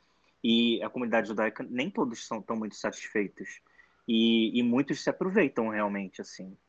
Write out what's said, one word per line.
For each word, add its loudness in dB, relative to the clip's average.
E 4
a -4
comunidade 0
judaica, -2
nem -4
todos -4
são -6
tão -6
muito -6
satisfeitos. -6
E, 4
e 4
muitos 0
se 0
aproveitam 0
realmente, -4
assim. -14